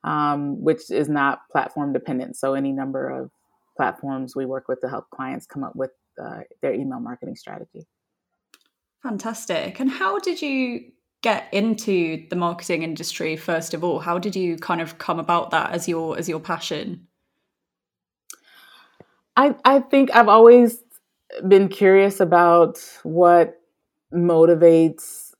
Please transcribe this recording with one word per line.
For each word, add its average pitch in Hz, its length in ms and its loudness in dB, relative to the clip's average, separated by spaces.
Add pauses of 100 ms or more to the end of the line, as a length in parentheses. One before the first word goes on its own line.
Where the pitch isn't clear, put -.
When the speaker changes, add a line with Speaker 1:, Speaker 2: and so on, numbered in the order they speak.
Speaker 1:
um, 147 580 -4
which 156 300 -4
is 147 180 -4
not 139 420 -4
platform 143 420 -4
dependent. 127 440 -8
So 135 160 -4
any 139 180 -4
number 135 380 -8
of 131 220 -12 (440)
platforms 131 600 -8
we 135 100 -6
work 131 220 -10
with 131 140 -6
to 127 60 -8
help - 220 -12
clients 131 380 -12
come 139 160 -12
up - 120 -14
with, 135 140 -8 (340)
uh, - 180 -16 (200)
their 131 140 -4
email 131 240 -8
marketing 120 380 -14
strategy. - 500 -20 (1120)
Speaker 2:
Fantastic. 214 760 -8
And 262 100 -2
how 392 300 -4
did 349 240 -6
you 262 480 -6 (320)
get 214 280 -4
into 190 760 -4
the 180 60 -8
marketing 175 480 -4
industry, 160 520 -8
first 165 380 -6
of 160 100 -8
all? 170 140 -2
How 170 220 -4
did 185 160 -8
you 175 220 -4
kind 165 220 -6
of 160 200 -10
come 165 180 -6
about 165 320 -4
that 160 220 -2
as 170 160 -6
your, 165 320 -6
as 160 100 -8
your 156 100 -6
passion? 165 680 -10 (2250)
Speaker 1:
I, 262 200 2 (100)
I 269 140 6
think 269 340 2
I've 233 160 6
always 233 540 8 (680)
been 196 180 6
curious 196 540 4
about 170 560 4 (260)
what 170 560 4 (540)
motivates 165 1300 4